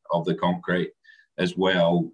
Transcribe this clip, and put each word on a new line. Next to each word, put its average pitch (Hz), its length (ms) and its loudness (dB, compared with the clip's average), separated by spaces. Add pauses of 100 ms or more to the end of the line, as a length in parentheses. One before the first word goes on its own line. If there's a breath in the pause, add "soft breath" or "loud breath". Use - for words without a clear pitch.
(120)
of 82 140 0
the 85 100 0
concrete 87 560 -2 (480 soft breath)
as 87 180 -2
well, 87 560 2